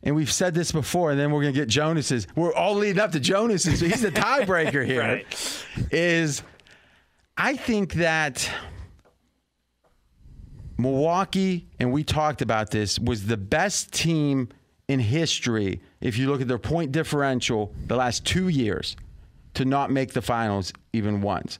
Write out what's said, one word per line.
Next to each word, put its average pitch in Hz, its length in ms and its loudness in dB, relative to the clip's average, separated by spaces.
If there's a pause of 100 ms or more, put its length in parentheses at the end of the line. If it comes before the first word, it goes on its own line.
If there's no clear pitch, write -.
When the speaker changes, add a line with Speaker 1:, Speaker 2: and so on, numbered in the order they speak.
Speaker 1:
and 147 140 2
we've 151 160 0
said 180 240 0
this 170 160 0
before, 160 400 0
and 143 80 2
then 147 120 2
we're 147 100 2
gonna 143 120 2
get 143 160 0
Jonas's. 143 640 2
We're 165 180 2
all 190 220 2
leading 202 240 2
up 214 140 2
to 156 60 2
Jonas's. 190 600 2
So 170 60 2
he's 220 160 2
the 202 100 2
tiebreaker 185 760 2
Speaker 2:
<laughs> - 0 -
Speaker 1:
here. 127 160 0
Speaker 2:
Right. - 640 -4 (260)
Speaker 1:
Is 165 500 2 (960)
I 226 180 0
think 208 380 0
that 160 560 0 (2250)
Milwaukee, 170 880 0 (120)
and 123 120 2
we 147 120 0
talked 151 380 0
about 110 300 0
this, 107 280 0
was 113 280 -2
the 113 100 0
best 151 560 -2
team 147 560 0 (380)
in 139 120 2
history, 113 800 0 (200)
if 117 160 -2
you 135 120 2
look 139 120 0
at 127 60 -4
their 123 120 0
point 151 320 -2
differential 131 800 0 (140)
the 117 80 0
last 123 300 0
two 185 240 0
years, 120 460 0 (580)
to 131 120 0
not 135 260 2
make 135 220 0
the 123 80 -2
finals 107 520 0 (180)
even 104 300 0
once. - 380 -4